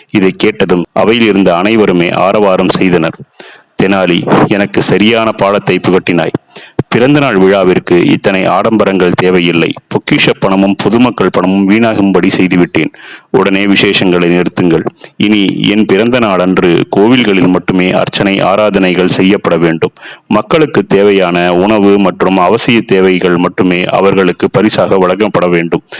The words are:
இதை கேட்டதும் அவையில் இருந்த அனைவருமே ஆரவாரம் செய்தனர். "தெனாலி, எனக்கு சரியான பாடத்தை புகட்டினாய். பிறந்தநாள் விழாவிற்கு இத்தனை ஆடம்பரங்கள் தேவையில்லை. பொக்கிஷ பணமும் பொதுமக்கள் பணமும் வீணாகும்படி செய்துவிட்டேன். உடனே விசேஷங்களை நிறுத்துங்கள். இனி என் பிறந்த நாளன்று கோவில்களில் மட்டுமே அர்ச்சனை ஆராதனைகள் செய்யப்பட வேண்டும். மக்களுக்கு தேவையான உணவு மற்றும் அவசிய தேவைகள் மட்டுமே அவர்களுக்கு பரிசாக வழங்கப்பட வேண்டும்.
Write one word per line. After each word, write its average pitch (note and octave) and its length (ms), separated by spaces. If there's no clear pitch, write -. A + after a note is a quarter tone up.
இதை F#2+ 260
கேட்டதும் F#2 560
அவையில் A2+ 340
இருந்த F#2+ 300
அனைவருமே F#2 540
ஆரவாரம் F#2 580
செய்தனர். F2 480
"தெனாலி, F#2+ 640
எனக்கு G2+ 340
சரியான A2 500
பாடத்தை G2 560
புகட்டினாய். F2 480
பிறந்தநாள் C3+ 480
விழாவிற்கு F#2 680
இத்தனை F#2+ 400
ஆடம்பரங்கள் F#2+ 640
தேவையில்லை. E2+ 640
பொக்கிஷ - 520
பணமும் G2 360
பொதுமக்கள் G#2+ 560
பணமும் F#2+ 380
வீணாகும்படி G2 580
செய்துவிட்டேன். F2 640
உடனே F#2+ 340
விசேஷங்களை F#2+ 640
நிறுத்துங்கள். E2+ 560
இனி G2+ 500
என் G#2 180
பிறந்த A2 340
நாளன்று F2+ 760
கோவில்களில் G#2 520
மட்டுமே F#2 440
அர்ச்சனை G2 480
ஆராதனைகள் F#2+ 680
செய்யப்பட F#2+ 520
வேண்டும். E2 340
மக்களுக்கு C#3 560
தேவையான F#2 720
உணவு G2+ 440
மற்றும் F#2 380
அவசிய G#2+ 440
தேவைகள் F#2 560
மட்டுமே F2+ 460
அவர்களுக்கு F#2+ 680
பரிசாக G2 460
வழங்கப்பட F#2 500
வேண்டும். E2+ 360